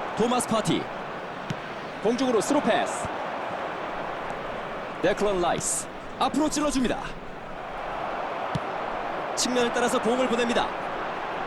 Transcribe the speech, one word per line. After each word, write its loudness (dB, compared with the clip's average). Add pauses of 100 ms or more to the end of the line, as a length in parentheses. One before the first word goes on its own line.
(180)
토마스 4
파티. 2 (1200)
공중으로 4
스루 4
패스. 2 (1900)
데클런 4
라이스. 2 (320)
앞으로 4
찔러줍니다. 2 (2500)
측면을 2
따라서 2
공을 4
보냅니다. 4 (800)